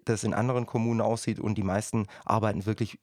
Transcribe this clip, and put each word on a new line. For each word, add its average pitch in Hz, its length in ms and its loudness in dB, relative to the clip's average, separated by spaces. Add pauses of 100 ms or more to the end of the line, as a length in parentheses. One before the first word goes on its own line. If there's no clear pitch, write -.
das 113 180 0
in 107 80 2
anderen 123 320 2
Kommunen 117 380 2
aussieht. 113 360 0
Und 104 180 0
die 104 60 -2
meisten 101 440 0 (180)
arbeiten 107 400 0
wirklich 107 380 -4